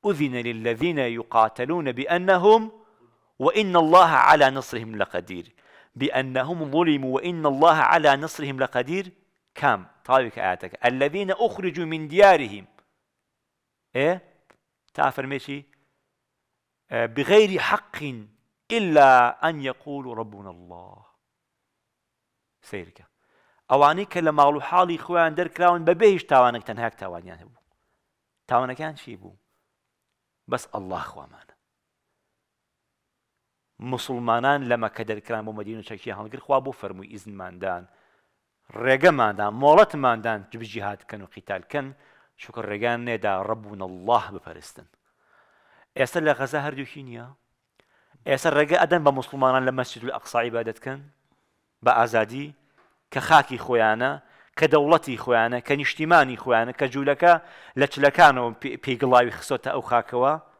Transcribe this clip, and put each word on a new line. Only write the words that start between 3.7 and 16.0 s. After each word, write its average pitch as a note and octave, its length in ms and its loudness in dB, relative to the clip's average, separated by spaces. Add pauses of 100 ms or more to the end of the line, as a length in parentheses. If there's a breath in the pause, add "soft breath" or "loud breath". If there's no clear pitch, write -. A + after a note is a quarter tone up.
الله E3+ 340 6
على C#3+ 400 6
نصرهم A2+ 460 -8
لقدير. F2+ 500 -8 (500 soft breath)
بأنهم C3 760 -4
ظلموا C#3+ 440 0
وإن E3 300 -4
الله D3 300 4
على D3+ 400 4
نصرهم C#3 440 -8
لقدير. D3 520 -4 (440)
کام؟ G#2+ 300 0 (200)
تاوێک B2 300 2
ئاەتەکە. F#2 500 -6
الذين D3 460 -2
أخرجوا F#3 540 -4
من D#3+ 220 -8
ديارهم. C#3+ 600 4 (1300)
ئێ؟ D#3+ 240 -2 (760)
تا C#3 180 0
فەرمێ C3+ 340 -8
چی؟ C#3+ 200 -14 (1300)